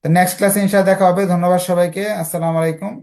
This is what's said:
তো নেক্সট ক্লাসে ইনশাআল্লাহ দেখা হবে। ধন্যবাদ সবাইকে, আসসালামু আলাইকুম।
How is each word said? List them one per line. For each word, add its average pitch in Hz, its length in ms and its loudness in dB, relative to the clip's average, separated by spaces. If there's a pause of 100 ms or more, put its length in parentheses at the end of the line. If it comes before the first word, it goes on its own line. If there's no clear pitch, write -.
তো - 40 -6 (100)
নেক্সট 180 220 2
ক্লাসে 202 260 0
ইনশাআল্লাহ 196 280 2
দেখা 190 180 2
হবে। 185 120 0 (100)
ধন্যবাদ 180 280 2 (100)
সবাইকে, 175 340 0 (180)
আসসালামু 165 380 -4
আলাইকুম। 165 320 -4 (100)